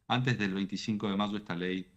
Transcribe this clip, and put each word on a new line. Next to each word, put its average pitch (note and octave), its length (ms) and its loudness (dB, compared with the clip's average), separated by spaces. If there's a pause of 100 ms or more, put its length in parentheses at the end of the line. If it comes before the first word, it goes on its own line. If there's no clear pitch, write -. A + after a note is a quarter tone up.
antes B2 320 2
del G2 160 2
veinticinco G2+ 560 0
de G2 60 0
mayo G#2 200 0
esta G2 200 -6
ley F#2 400 -2